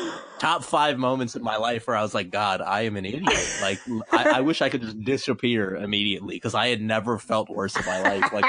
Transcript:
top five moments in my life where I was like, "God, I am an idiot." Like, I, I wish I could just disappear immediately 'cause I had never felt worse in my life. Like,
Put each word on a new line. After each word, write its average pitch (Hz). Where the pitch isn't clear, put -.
top 165
five 147
moments 131
in -
my 110
life 113
where 120
I 104
was 107
like, 98
"God, 101
I 98
am 107
an 95
idiot." 143
Like, 98
I, 127
I -
wish 156
I 135
could 131
just 110
disappear 120
immediately 101
'cause 113
I 117
had 117
never 110
felt 110
worse 98
in -
my 92
life. -
Like, 104